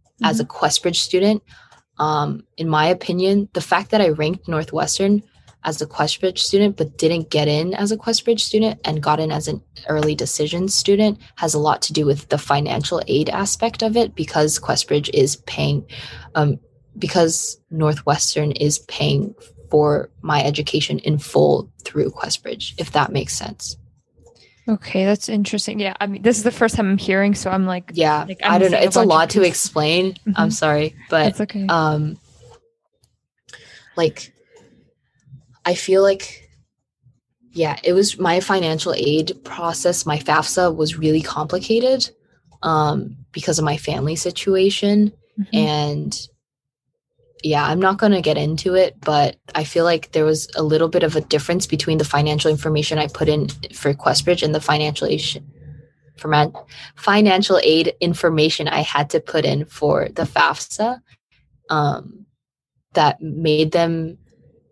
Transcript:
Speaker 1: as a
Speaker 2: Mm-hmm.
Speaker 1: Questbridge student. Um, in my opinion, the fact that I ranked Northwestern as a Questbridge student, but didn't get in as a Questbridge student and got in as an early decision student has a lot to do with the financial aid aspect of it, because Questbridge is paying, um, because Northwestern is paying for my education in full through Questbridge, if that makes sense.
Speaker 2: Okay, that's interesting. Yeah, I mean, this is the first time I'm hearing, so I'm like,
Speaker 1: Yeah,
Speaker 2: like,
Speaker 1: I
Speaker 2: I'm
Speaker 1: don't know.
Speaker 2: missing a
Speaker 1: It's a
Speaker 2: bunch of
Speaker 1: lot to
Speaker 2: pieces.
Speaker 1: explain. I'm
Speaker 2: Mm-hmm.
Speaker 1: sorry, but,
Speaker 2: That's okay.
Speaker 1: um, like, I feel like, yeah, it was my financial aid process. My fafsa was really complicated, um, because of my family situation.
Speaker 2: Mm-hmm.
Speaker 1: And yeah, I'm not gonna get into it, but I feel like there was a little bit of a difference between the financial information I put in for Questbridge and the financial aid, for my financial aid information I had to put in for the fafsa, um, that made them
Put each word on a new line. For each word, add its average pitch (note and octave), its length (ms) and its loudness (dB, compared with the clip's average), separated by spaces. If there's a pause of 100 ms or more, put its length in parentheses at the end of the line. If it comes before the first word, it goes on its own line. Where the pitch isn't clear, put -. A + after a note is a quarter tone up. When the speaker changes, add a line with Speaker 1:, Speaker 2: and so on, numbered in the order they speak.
(220)
Speaker 1:
as A3 180 0
a - 40 -2
Speaker 2:
Mm-hmm. - 200 -6
Speaker 1:
Questbridge E3 320 0
student. G#3 460 2 (560)
Um, D3 460 -2 (120)
in D#3+ 120 -6
my D#3 180 2
opinion, F#3 680 0
the F3 80 -4
fact F#3 300 -2
that G#3+ 100 4
I F#3 80 4
ranked D#3 400 -2
Northwestern E3 760 0 (420)
as D#3+ 180 -4
a D3+ 40 -8
Questbridge E3+ 520 -2
student, G3 380 2
but D3+ 220 -4
didn't E3 320 0
get D3+ 180 2
in D#3+ 260 0
as G3+ 160 -2
a A3 60 -2
Questbridge A3+ 440 0
student A3 440 0
and D3+ 180 -2
got D3+ 160 2
in D#3 140 -2
as D3+ 160 -4
an D#3 120 -6 (280)
early D3+ 260 0
decision D#3 540 -4
student G3+ 500 2 (180)
has D#3 180 -2
a D3+ 40 0
lot D3+ 240 0
to - 100 -4
do D#3 140 0
with C#3+ 220 0
the D#3 100 0
financial C#3+ 680 -2
aid D3+ 220 0
aspect A3+ 520 -2
of A3 140 0
it, A#3 180 0
because D#3 460 0
Questbridge - 520 -2
is C#3+ 240 2 (100)
paying, C#3+ 380 -4 (520)
um, D3 240 0 (380)
because E3 600 0 (120)
Northwestern D3+ 840 -2
is D3 280 0
paying D3 540 -2 (360)
for D3 400 2 (120)
my D3+ 220 0
education D3 560 -2
in D3 180 0
full D3 500 2 (140)
through D3+ 280 -4
Questbridge, - 680 -10
if D#3+ 140 -8
that D3 180 2
makes C#3 260 -4
sense. - 400 -12 (920)
Speaker 2:
Okay, G3+ 360 -2
that's G3+ 240 0
interesting. G#3 500 -2
Yeah, G3 220 -4
I G#3 80 -2
mean, G3 140 -8
this A3 160 4
is G#3+ 40 -6
the A#3+ 80 2
first A#3 240 0
time G3+ 160 0
I'm G3 80 4
hearing, G3+ 380 2
so F#3+ 140 -2
I'm F#3+ 160 2
like, F3+ 280 -6
Speaker 1:
Yeah, D3+ 340 2
Speaker 2:
like, F#3+ 140 -12
Speaker 1:
I G3+ 120 4
Speaker 2:
I'm F3+ 60 6
Speaker 1:
don't F#3 120 6
know. - 60 2
Speaker 2:
missing - 60 4
a - 20 6
Speaker 1:
It's F#3 100 2
a - 40 6
Speaker 2:
bunch A3 40 6
of G3 40 6
Speaker 1:
lot D#3+ 220 6
to G#3 100 2
Speaker 2:
pieces. F3+ 100 6
Speaker 1:
explain. F3 680 0 (100)
I'm G#3 80 0
Speaker 2:
Mm-hmm. - 160 2
Speaker 1:
sorry, D#3 460 0 (120)
but, D#3+ 160 2
Speaker 2:
That's G#3 180 0
okay. G3 260 -4
Speaker 1:
um, D#3 500 0 (1800)
like, - 360 -2 (1300)
I F3+ 100 0
feel F#3+ 280 2
like, - 460 0 (1040)
yeah, D#3+ 300 -2
it F3+ 100 2
was G3 260 2
my F3+ 220 2
financial E3+ 560 -2
aid D#3+ 480 0
process. E3+ 600 -2
My D3+ 120 0
fafsa D#3+ 560 0
was D#3+ 240 -2
really D#3 240 2
complicated, A3+ 880 -2 (520)
um, D3+ 540 0 (160)
because D#3+ 260 -2
of D#3 60 0
my D3+ 120 0
family D3+ 400 -4
situation. G3+ 960 2 (260)
Speaker 2:
Mm-hmm. G#3 180 -2
Speaker 1:
And D3 720 -2 (1120)
yeah, D3 220 0
I'm D#3+ 160 0
not F#3+ 180 2
gonna G3+ 240 4
get D3+ 160 0
into D#3 360 -2
it, F#3 260 2
but D3 360 0 (180)
I D#3 100 -2
feel E3 200 0
like E3+ 280 0
there D#3 120 2
was D#3 320 0
a D#3+ 60 -2
little D#3 260 2
bit E3+ 140 2
of D#3+ 140 0
a D3+ 40 0
difference E3+ 460 -2
between D#3 320 -2
the D3+ 60 2
financial D3 460 0
information D#3 480 -2
I D3+ 100 -2
put D3+ 200 -2
in D3+ 200 0 (260)
for C#3+ 180 -2
Questbridge C#3+ 500 0
and D3+ 120 0
the D#3 60 -2
financial D3+ 460 -2
aid, - 360 -4 (720)
for D#3 120 -10
my D3 220 2 (440)
financial G3 680 4
aid D#3+ 380 2
information D#3+ 680 0
I D3+ 120 -2
had D3 300 -2
to D#3+ 100 0
put - 240 -2
in D3 220 0
for - 480 -2
the D#3+ 80 -4
fafsa, G#3+ 800 -2 (720)
um, D3 560 -2 (680)
that D#3 260 4
made D#3 520 0
them E3 440 0 (560)